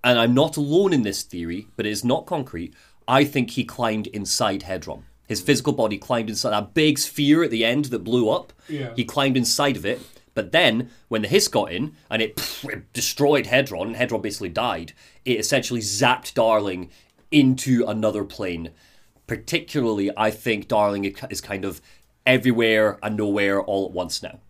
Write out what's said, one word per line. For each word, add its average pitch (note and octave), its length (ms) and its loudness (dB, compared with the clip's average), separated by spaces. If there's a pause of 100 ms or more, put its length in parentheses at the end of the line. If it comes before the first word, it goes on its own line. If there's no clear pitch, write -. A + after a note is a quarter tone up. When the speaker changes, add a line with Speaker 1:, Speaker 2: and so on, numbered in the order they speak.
Speaker 1:
and B2 160 4
I'm A#2 160 4
not D3+ 220 4
alone D#3+ 360 4
in C3+ 120 4
this - 180 -4
theory, E2+ 540 -8
but G#2+ 100 -4
it G#2+ 40 -2
is G#2 140 -6
not B2+ 220 0
concrete, C3 480 -6 (320)
I C3+ 160 6
think C#3+ 300 0
he B2+ 120 -2
climbed A2 440 -2
inside G2+ 540 -2
Hedron. E2 400 -10 (260)
His G#2 120 -4
physical - 320 2
body G#2+ 260 0
climbed A2+ 320 -4
inside G#2 200 -4
that G#2 220 -2
big D3+ 280 4
sphere D3 420 4
at D#3+ 80 0
the A2+ 140 0
end C3+ 220 2
that A2+ 180 -4
blew A2+ 260 2
up. E3+ 220 -2 (160)
Speaker 2:
Yeah. C3+ 260 -8
Speaker 1:
He A#2+ 100 -2
climbed C#3 320 0
inside C3 400 0
of F2 80 -8
it, A#2+ 140 -2 (360)
but G#2 180 -6
then B2 360 4 (200)
when A2 140 0
the G2+ 40 -4
hiss F#3+ 220 4
got F#2 240 0
in C3 240 -6 (120)
and A2 140 -2
it, A2 140 -4
pff, - 360 -8
it - 200 -14
destroyed C#3+ 540 0
Hedron, G#2 400 0
and A#2 100 -8
Hedron A#2+ 260 -2
basically G2+ 280 -6
died, F2 420 -4 (320)
it B2 160 0
essentially B2+ 400 0
zapped A2+ 540 0
Darling G2+ 560 0 (420)
into C3 560 4
another G#2+ 340 0
plane. F2 480 -8 (560)
Particularly, A2+ 920 -4
I A2 140 0
think G#2+ 380 -4
Darling G#2 360 0
is G2 140 -4
ki-, - 120 -14
is G2+ 100 -8
kind G2 240 -8
of G2 160 -8 (440)
everywhere A2+ 800 4
and G#2+ 140 -4
nowhere G2+ 440 2
all G2 260 0
at F2+ 60 -10
once F2+ 300 -4
now. - 160 -14 (120)